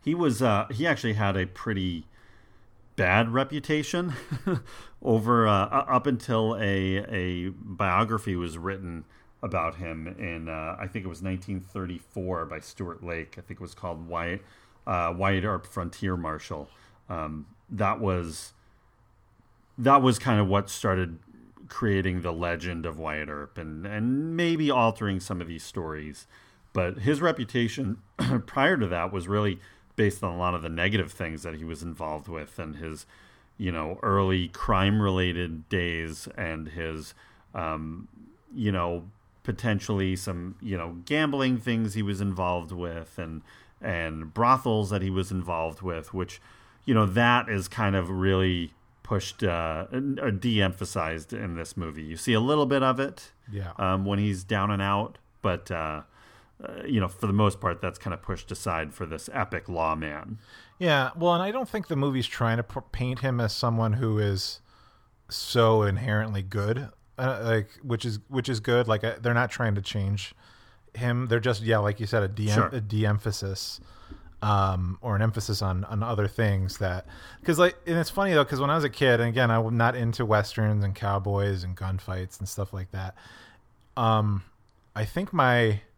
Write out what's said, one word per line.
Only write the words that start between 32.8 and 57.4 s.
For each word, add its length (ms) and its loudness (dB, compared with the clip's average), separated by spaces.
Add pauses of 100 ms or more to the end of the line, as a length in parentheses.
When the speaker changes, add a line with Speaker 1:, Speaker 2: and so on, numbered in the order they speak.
Speaker 1:
you 140 -2
know, 300 -4
early 460 2
crime-related 1200 0
days 680 -2
and 320 -6
his, 460 -8 (400)
um, 520 -6 (480)
you 160 0
know, 340 -2 (380)
potentially 720 0
some, 440 -8
you 160 -6
know, 300 -6
gambling 520 2
things 360 0
he 80 0
was 180 0
involved 520 0
with 460 -8
and, 240 -8 (380)
and 540 -4
brothels 560 4
that 120 0
he 80 0
was 200 0
involved 520 -4
with, 300 -6
which, 280 -6 (440)
you 100 2
know, 120 8
that 420 4
is 200 -2
kind 280 0
of 140 0
really 600 2 (300)
pushed, 400 -4
uh, 500 0
n-, 280 -2
or 100 0
de-emphasized 1040 0
in 220 -6
this 220 -8
movie. 260 -6
You 140 -8
see 180 0
a 60 6
little 260 4
bit 160 2
of 180 2
it, 320 -6 (180)
Speaker 2:
Yeah. 280 -8
Speaker 1:
um, 260 2
when 140 0
he's 260 0
down 260 0
and 120 0
out, 340 0 (240)
but, 300 -2
uh, 320 -4 (600)
uh, 220 -12
you 140 2
know, 80 4
for 180 -4
the 80 2
most 260 4